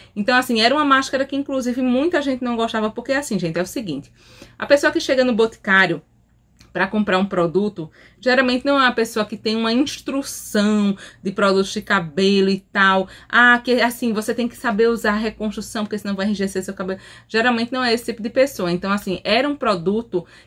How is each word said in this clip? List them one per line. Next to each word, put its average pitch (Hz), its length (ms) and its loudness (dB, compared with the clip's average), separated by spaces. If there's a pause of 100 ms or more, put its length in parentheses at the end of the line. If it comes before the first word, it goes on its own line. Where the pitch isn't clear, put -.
(140)
Então, 208 220 0
assim, 247 240 2
era 240 140 4
uma 302 100 2
máscara 269 400 2
que, 277 120 -6
inclusive, 262 440 -4
muita 269 400 0
gente 262 240 -4
não 240 120 -4
gostava, 220 340 -2
porque, 240 220 -8
assim, 269 260 -2
gente, 165 200 -4
é 175 40 -2
o 185 40 -4
seguinte. 175 460 -8 (460)
A - 80 -8
pessoa 285 260 4
que 320 80 -2
chega 254 240 2
no 254 80 2
Boticário 190 680 2 (680)
pra 180 140 -2
comprar 202 320 0
um 190 60 2
produto, 175 680 -2 (300)
geralmente 254 440 2
não 277 140 2
é 269 60 4
uma 247 80 4
pessoa 226 320 -2
que 214 120 -8
tem 220 200 -2
uma 226 160 0
instrução 214 1200 0 (260)
de 190 100 -4
produtos 196 400 2
de 208 100 -6
cabelo 190 640 2
e 196 120 0
tal. 190 480 2 (200)
Ah, 240 340 6
que 247 180 2
assim, 240 320 0
você 214 220 -2
tem 233 120 -2
que 240 100 -8
saber 226 320 2
usar 226 240 0
a 208 40 0
reconstrução, 214 680 -4
porque 208 140 -6
senão 202 160 -4
vai 190 120 -2
enrijecer 190 360 -2
seu 190 120 -8
cabelo. 190 260 -8 (280)
Geralmente 233 440 0
não 254 100 -2
é 240 100 0
esse 233 120 -2
tipo 220 180 -8
de 220 80 -6
pessoa. 262 400 0
Então, 180 220 -2
assim, 202 320 -4
era 247 240 2
um 285 80 -4
produto 196 680 -2 (220)